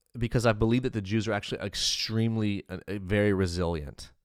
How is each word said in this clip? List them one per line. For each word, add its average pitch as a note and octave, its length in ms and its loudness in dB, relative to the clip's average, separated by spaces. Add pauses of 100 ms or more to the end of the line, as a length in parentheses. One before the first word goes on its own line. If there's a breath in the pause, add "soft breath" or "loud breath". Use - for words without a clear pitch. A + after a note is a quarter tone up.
(180)
because A#2 280 0
I A2+ 80 6
believe A2+ 300 2
that C3 100 -4
the A2 80 -2
Jews G2+ 260 0
are A2 60 -2
actually - 280 -6
extremely, A2 1080 0
uh, F#2 80 -8 (100)
uh, G2 140 -6
very G#2 320 4
resilient. E2+ 760 -2 (140)